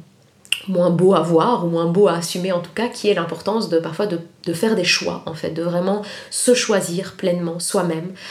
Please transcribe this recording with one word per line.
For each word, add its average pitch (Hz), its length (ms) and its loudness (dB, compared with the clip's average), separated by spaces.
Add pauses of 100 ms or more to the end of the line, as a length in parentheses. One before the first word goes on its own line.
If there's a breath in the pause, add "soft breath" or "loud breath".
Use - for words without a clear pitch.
(680)
moins 175 240 2
beau 185 240 6
à 160 60 4
voir 170 440 2
ou 170 40 0
moins 165 180 0
beau 190 200 4
à 170 100 2
assumer 180 340 -4
en 175 80 0
tout 170 140 -10
cas, 226 140 -2
qui 214 220 -4
est 202 60 6
l'importance 175 540 -2
de, 165 100 2
parfois 160 260 -4
de, 170 140 -2 (260)
de 170 80 -2
faire 220 220 2
des 180 80 0
choix 175 420 -2
en 160 80 -8
fait, 160 180 -6
de 165 120 -4
vraiment 180 400 0 (260 loud breath)
se - 240 4
choisir 185 640 0
pleinement 175 420 -2
soi-même, 175 520 -2 (200 loud breath)